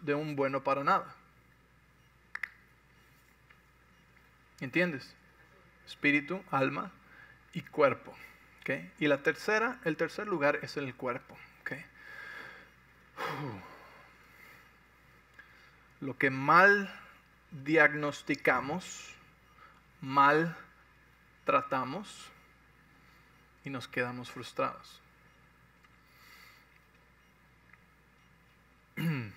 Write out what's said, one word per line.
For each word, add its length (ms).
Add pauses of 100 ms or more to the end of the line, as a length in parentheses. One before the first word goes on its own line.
de 100
un 220
bueno 280
para 180
nada. 320 (3500)
¿Entiendes? 540 (720)
Espíritu, 640
alma 400 (600)
y 100
cuerpo. 540 (440)
¿Ok? 100 (280)
Y 80
la 160
tercera, 600
el 120
tercer 300
lugar 360
es 140
el 180
cuerpo. 440 (240)
¿Ok? 100 (1400)
Uf. 540 (2250)
Lo 160
que 140
mal 600 (600)
diagnosticamos, 1600 (880)
mal 560 (880)
tratamos 840 (1300)
y 60
nos 180
quedamos 420
frustrados. 720 (4000)
<clears throat> 400